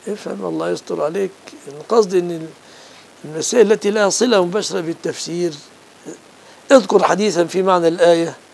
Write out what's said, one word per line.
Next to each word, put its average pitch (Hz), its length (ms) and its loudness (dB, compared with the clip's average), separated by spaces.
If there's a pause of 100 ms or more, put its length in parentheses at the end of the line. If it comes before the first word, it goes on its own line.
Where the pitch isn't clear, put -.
افهم، 196 380 -8
الله 165 240 -4
يستر 175 320 -6
عليك. 180 280 -4 (380)
القصد 185 460 0
أن 175 340 -2 (760)
المسائل 160 480 2
التي 208 180 0
لها 208 180 2
صلة 208 360 2
مباشرة 180 360 -4
بالتفسير، 170 760 -6 (1160)
اذكر 233 300 4
حديثاً 175 420 0
في 170 180 -2
معنى 180 260 2
الآية 170 480 2 (180)